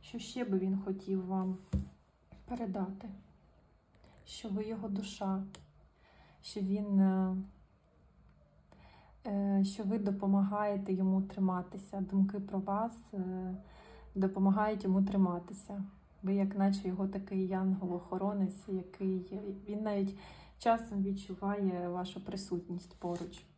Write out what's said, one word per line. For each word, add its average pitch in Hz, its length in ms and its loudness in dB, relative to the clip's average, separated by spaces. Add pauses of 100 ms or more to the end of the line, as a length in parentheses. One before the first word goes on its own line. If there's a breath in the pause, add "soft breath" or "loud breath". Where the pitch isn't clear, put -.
Що - 160 -10
ще 247 260 -4
би 196 140 2
він 190 200 2
хотів 190 480 -2
вам 185 300 0 (880)
передати? 196 640 -6 (1160 loud breath)
Що - 240 -12
ви 208 160 0
його 214 240 -4
душа, 196 540 -2 (1000 soft breath)
що - 180 -8
він, 196 400 4
е, 190 360 6 (1900 loud breath)
е, 196 380 4
що 202 200 -4
ви 208 140 2
допомагаєте 196 920 2
йому 190 300 4
триматися. 190 760 -2
Думки 196 400 2
про 196 180 -4
вас, 214 560 -2
е, 185 400 -4 (600 loud breath)
допомагають 196 680 4
йому 190 180 4
триматися. 196 840 0 (400)
Ви 190 100 2
як 196 220 2
наче 196 320 2
його 190 200 0
такий 196 380 -2
янгол-охоронець, 190 1200 0
який, 190 720 -2 (280)
він 208 140 -4
навіть 202 360 0 (400 loud breath)
часом 226 440 2
відчуває 196 840 0
вашу 180 360 -4
присутність 180 720 -6
поруч. 175 460 -6 (140)